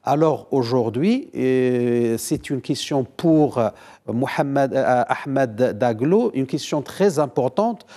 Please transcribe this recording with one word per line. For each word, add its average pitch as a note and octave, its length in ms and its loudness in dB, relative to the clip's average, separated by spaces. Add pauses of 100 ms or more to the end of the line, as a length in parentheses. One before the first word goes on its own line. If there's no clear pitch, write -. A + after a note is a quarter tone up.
Alors D3 480 2
aujourd'hui, B2+ 840 0
euh, B2 800 2
c'est - 320 -6
une C3 140 -4
question C#3 420 -4
pour, D3+ 540 2
euh, A2+ 100 2 (420)
Mohamed, C#3 640 0
euh, B2 340 2
Ahmed B2+ 680 -2
Daglo, B2+ 560 0
une C3+ 140 -2
question D3+ 340 -4
très F3 380 0
importante D3+ 680 -2 (120)